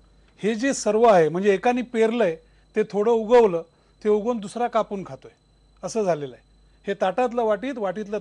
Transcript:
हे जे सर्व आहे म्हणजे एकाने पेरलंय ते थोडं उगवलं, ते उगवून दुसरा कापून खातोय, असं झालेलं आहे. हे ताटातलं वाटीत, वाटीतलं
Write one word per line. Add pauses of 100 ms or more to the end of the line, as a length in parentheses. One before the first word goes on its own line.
(440)
हे
जे
सर्व
आहे
म्हणजे
एकाने
पेरलंय (400)
ते
थोडं
उगवलं, (420)
ते
उगवून
दुसरा
कापून
खातोय, (520)
असं
झालेलं
आहे. (380)
हे
ताटातलं
वाटीत,
वाटीतलं